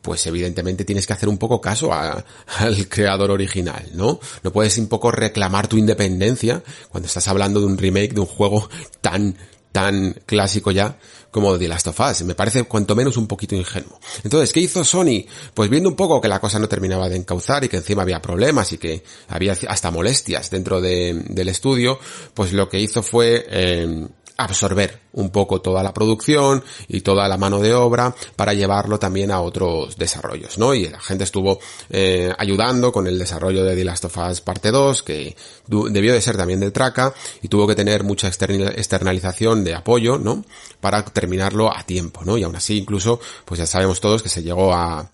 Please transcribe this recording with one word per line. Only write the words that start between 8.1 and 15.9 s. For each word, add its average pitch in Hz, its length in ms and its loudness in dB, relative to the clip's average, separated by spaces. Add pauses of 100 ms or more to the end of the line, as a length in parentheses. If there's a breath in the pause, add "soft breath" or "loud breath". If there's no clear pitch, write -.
de 104 60 0
un 92 60 0
juego 104 420 0 (320 loud breath)
tan, 98 360 0 (360 loud breath)
tan 98 420 0 (120)
clásico 98 440 2
ya 101 280 0 (340 loud breath)
como 98 260 4
The 87 80 0
Last 82 220 -2
of 80 100 -8
Us. 117 240 0
Me 90 140 -4
parece 110 280 0
cuanto 104 300 0
menos 123 220 2
un 113 100 0
poquito 104 300 -4
ingenuo. 87 420 -6 (240 loud breath)
Entonces, 156 300 2
¿qué 160 80 2
hizo 175 240 0
Sony? 160 400 2 (300 loud breath)
Pues 107 140 2
viendo 160 200 4
un 156 80 0